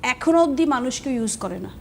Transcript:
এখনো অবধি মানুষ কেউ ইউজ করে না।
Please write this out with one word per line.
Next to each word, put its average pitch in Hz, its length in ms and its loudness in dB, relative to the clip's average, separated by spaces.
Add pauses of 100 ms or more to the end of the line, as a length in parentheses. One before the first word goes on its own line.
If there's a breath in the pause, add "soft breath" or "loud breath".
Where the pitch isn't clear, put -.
এখনো 320 400 2
অবধি 302 240 2
মানুষ 254 340 -2
কেউ 277 120 -4
ইউজ 226 240 -2
করে 185 220 -6
না। 185 120 -10 (100)